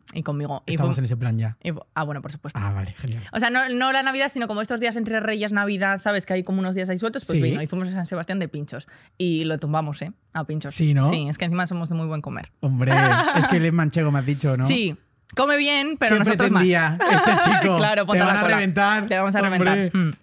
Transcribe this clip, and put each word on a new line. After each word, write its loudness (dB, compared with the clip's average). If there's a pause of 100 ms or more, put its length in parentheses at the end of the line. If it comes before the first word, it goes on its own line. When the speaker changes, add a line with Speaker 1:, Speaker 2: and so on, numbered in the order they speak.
(140)
Speaker 1:
Y -6
conmigo. -6
Y -4
Speaker 2:
Estamos 0
Speaker 1:
fue -2
Speaker 2:
en -2
ese -2
plan -2
ya. -4
Speaker 1:
y -4
fu-, -10
ah, -4
bueno, -8
por -12
supuesto. -12
Speaker 2:
Ah, -4
vale, -6
genial. -8
Speaker 1:
O -4
sea, 0
no, 0
no -2
la 0
Navidad, -2
sino -6
como -4
estos -6
días -2
entre -2
Reyes, -2
Navidad, 0
¿sabes? 0
Que -4
hay 0
como -2
unos -2
días -2
ahí -2
sueltos, -4
pues 0
Speaker 2:
Sí. 2
Speaker 1:
vino 0
y -6
fuimos -4
a -6
San -4
Sebastián -6
de -4
pinchos. -12 (280)
Y 0
lo -2
tumbamos, -4
¿eh? -10 (220)
A -4
pinchos. -8
Speaker 2:
Sí, 4
¿no? 4
Speaker 1:
Sí, 0
es -6
que -4
encima 0
somos -4
de -4
muy -4
buen -6
comer. -10
Speaker 2:
Hombre, 2
Speaker 1:
<laughs> 4
Speaker 2:
es 4
que 2
él 2
es 2
manchego, 2
me 2
has -2
dicho, 0
¿no? 0
Speaker 1:
Sí. 0 (380)
Come 2
bien, 0
pero 4
Speaker 2:
¿Qué 4
Speaker 1:
nosotros 2
más. 6
Speaker 2:
pretendía 4 (140)
este 4
Speaker 1:
<laughs> 4 (180)
Speaker 2:
chico? 2
Speaker 1:
Claro, 2
ponte 2
Speaker 2:
Te 4
Speaker 1:
la 4
Speaker 2:
van 2
a 2
Speaker 1:
cola. 2
Speaker 2:
reventar, 2
Speaker 1:
Te 0
vamos 0
a 2
Speaker 2:
hombre, 2
Speaker 1:
reventar. 2
Mm. 0 (120)